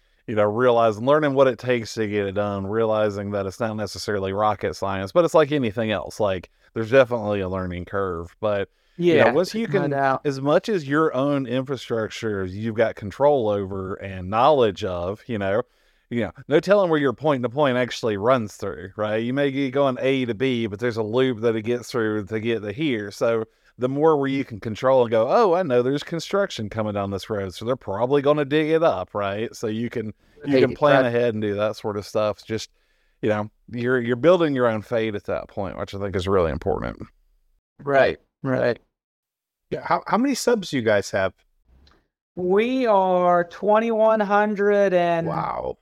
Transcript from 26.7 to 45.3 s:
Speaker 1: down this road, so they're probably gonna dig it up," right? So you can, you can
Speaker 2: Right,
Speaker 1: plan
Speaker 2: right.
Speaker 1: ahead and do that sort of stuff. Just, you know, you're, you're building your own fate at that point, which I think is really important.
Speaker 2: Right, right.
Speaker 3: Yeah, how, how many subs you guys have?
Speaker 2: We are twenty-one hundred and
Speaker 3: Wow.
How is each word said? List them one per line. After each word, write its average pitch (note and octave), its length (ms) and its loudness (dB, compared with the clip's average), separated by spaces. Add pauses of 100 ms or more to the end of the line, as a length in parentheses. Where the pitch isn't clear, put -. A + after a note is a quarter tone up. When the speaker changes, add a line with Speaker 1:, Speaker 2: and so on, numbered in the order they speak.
Speaker 1:
down G2 160 -2
this G2 180 -8
road, G2 240 -6
so - 100 -12
they're B2 140 -2
probably B2 440 0
gonna D3 220 2
dig D3+ 260 0
it D#3+ 140 2
up," F#2+ 300 0
right? G#2 420 -4
So A#2 120 -6
you A2+ 220 -4
can, A2 180 -6 (380)
you C#3 140 4
can C3+ 120 4
Speaker 2:
Right, - 60 -10
Speaker 1:
plan C#3+ 260 6
Speaker 2:
right. - 20 2
Speaker 1:
ahead A#2+ 300 0
and G#2+ 60 -2
do G#2 140 0
that G#2+ 220 -2
sort G#2 180 -6
of G2+ 100 -8
stuff. G#2+ 400 -2
Just, A2 240 -6 (520)
you A#2 80 0
know, G#2 200 -2 (220)
you're, A#2+ 300 0
you're A#2+ 160 0
building D#3+ 360 4
your B2 140 2
own A2 140 0
fate A2 340 -2
at G2 80 -8
that - 240 -6
point, G2 300 -8
which G2 180 -8
I G2 40 -6
think G2 180 -4
is F2+ 100 -2
really F2+ 240 2
important. C2+ 500 -4 (800)
Speaker 2:
Right, C3+ 380 2 (240)
right. B2 340 0 (960)
Speaker 3:
Yeah, D3+ 140 -6
how, E3+ 220 0
how F3+ 100 0
many C4 160 2
subs A3 400 -2
you C3 80 -2
guys G#2 300 2
have? F#2+ 200 -2 (1040)
Speaker 2:
We A3+ 520 0
are F3+ 560 4
twenty-one A3 760 2
hundred G3+ 760 2
and E3+ 340 2
Speaker 3:
Wow. B1+ 540 -4